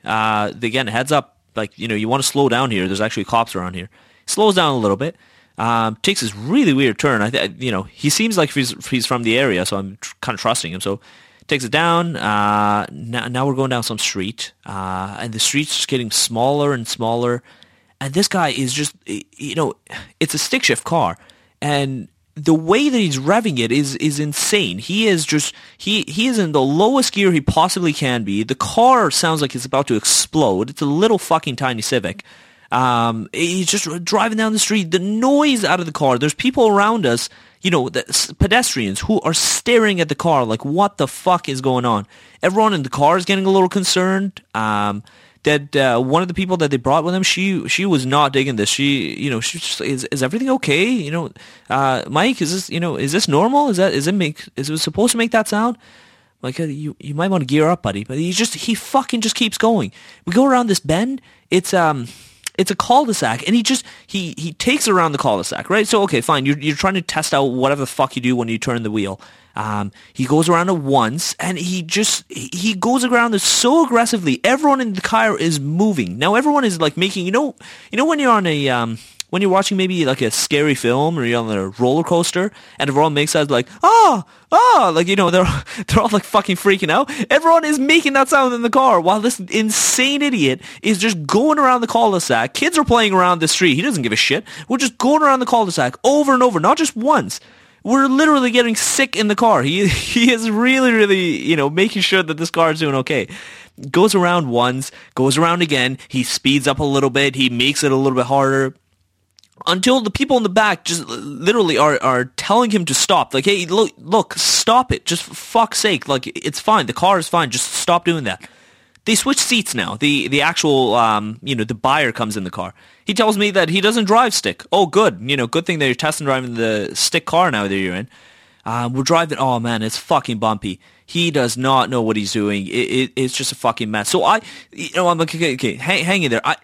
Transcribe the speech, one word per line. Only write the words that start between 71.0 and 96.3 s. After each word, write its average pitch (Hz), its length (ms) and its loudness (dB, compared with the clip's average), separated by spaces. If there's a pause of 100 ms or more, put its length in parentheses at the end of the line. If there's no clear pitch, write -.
and 180 180 -4
he 180 240 -4
just, 180 460 -2
he, - 240 -12
he 190 220 -2
goes 240 320 0
around 233 280 2
it 202 60 0
so 294 460 4
aggressively. 233 580 0
Everyone 277 380 2
in 226 100 -4
the 185 80 -6
car 220 380 2
is 156 240 0
moving. 147 560 0
Now, 170 180 2
everyone 285 300 2
is, 175 160 -2
like, 151 160 0
making, 185 280 -2
you 185 60 -2
know, 254 240 0 (380)
you 208 40 -4
know 254 60 2
when 320 160 2
you're 269 100 2
on 208 160 2
a, 147 220 0
um, 117 300 -2 (320)
when 190 140 -2
you're 196 80 2
watching 190 260 0
maybe, 185 280 0
like, 127 160 0
a 113 100 0
scary 143 420 0
film 135 440 0
or 135 60 -2
you're 120 160 0
on 110 160 -4
a 95 140 -2
roller 127 340 0
coaster 180 480 -2 (280)
and 143 100 -2
everyone 147 240 2
makes 147 200 0
that, 147 180 0
like, 123 160 0 (160)
"Ah, 370 420 6 (260)
ah," 320 400 6
like, 165 160 2
you 196 80 2
know, 190 140 4
they're, 180 160 4
<laughs> 147 420 -4
they're - 140 2
all, 226 100 0
like, 208 120 2
fucking 196 320 0
freaking 190 340 0
out. 247 220 2 (180)
Everyone 320 340 4
is 302 140 0
making 294 360 2
that 269 140 4
sound 269 280 2
in 233 80 -4
the 233 80 0
car 247 280 4
while 185 200 2
this 233 200 0
insane 233 840 0
idiot 170 380 0 (200)
is 208 160 2
just 180 300 -2
going 294 320 2
around 254 220 4
the 226 60 -2
cul-de-sac. 175 680 0
Kids 339 240 0
are 285 40 2
playing 226 300 2
around 180 240 4
the 160 100 0
street. 160 280 2
He 160 80 0
doesn't 233 180 -2
give 113 100 -2
a 110 40 0
shit. - 300 0 (220)
We're 262 100 0
just 262 200 -4
going 294 240 2
around 269 200 4
the 247 40 -2
cul-de-sac 170 580 0
over 277 300 4